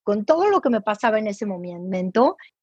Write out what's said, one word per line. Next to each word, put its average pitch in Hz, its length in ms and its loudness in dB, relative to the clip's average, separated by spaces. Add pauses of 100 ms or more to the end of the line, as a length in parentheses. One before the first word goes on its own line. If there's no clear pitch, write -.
con 208 240 -2
todo 339 240 4
lo 392 120 2
que 277 80 0
me 226 120 2
pasaba 214 380 0
en 214 80 -4
ese 202 180 -6
momento, 185 920 -2 (260)